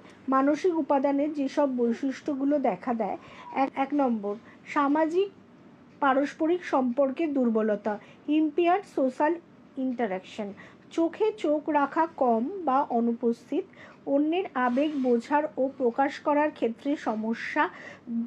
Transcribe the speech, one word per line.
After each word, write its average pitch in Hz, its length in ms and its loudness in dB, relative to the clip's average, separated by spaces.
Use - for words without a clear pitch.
মানসিক 285 500 2
উপাদানের 285 560 2
যেসব 285 340 0
বৈশিষ্ট্যগুলো 269 840 0
দেখা 240 340 -2
দেয়, 220 240 -4
এক, 269 200 2
এক 269 180 -2
নম্বর, 226 420 0
সামাজিক 311 540 2
পারস্পরিক 285 680 0
সম্পর্কের 269 680 0
দুর্বলতা, 220 680 0
impaired 339 580 2
social 294 360 2
interaction, 226 720 -4
চোখে 339 460 0
চোখ 302 320 0
রাখা 294 460 2
কম 240 340 2
বা 277 260 2
অনুপস্থিত, 233 760 -2
অন্যের 302 480 2
আবেগ 254 420 2
বোঝার 254 480 2
ও 262 200 0
প্রকাশ 269 420 0
করার 294 320 2
ক্ষেত্রে 277 440 -2
সমস্যা, 226 760 -2